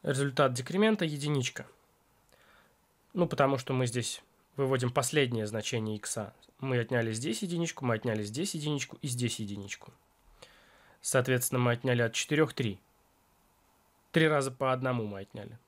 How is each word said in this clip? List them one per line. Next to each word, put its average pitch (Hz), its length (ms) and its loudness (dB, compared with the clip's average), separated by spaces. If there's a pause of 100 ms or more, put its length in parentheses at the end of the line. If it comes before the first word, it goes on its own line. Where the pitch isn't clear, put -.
Результат 139 520 2
декремента 190 520 2
единичка. 147 640 -2 (1500)
Ну, 175 140 2
потому 139 300 4
что 131 160 -4
мы 127 120 2
здесь 117 380 -4 (320)
выводим 131 340 2
последнее 123 560 2
значение 107 520 -4
икса. - 360 -6 (260)
Мы 131 200 0
отняли 117 340 0
здесь 151 300 -4
единичку, 170 420 -4
мы 117 100 2
отняли 107 280 -2
здесь 127 320 -6
единичку 147 460 -4
и 147 60 -4
здесь 123 320 -2
единичку. 101 540 -10 (1080)
Соответственно, 127 580 2
мы 123 140 4
отняли 120 280 2
от 113 120 2
четырёх - 400 2
три. 107 260 -2 (1300)
Три 160 160 6
раза 139 220 4
по 131 240 0
одному 127 320 0
мы 101 140 -8
отняли. 104 480 -12